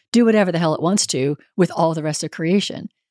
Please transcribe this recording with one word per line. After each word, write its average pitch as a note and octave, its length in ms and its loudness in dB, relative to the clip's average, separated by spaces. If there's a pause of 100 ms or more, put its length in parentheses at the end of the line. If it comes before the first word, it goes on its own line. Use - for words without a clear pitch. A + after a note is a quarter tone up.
(120)
do A#3 140 4
whatever G#3+ 260 4
the E3 60 0
hell D#3+ 160 0
it - 80 -6
wants F3+ 240 0
to C#3+ 320 -2 (180)
with F3 140 2
all E3 240 0
the D#3 80 -6
rest D3+ 220 -4
of D3+ 80 -8
creation. F3+ 580 -2 (220)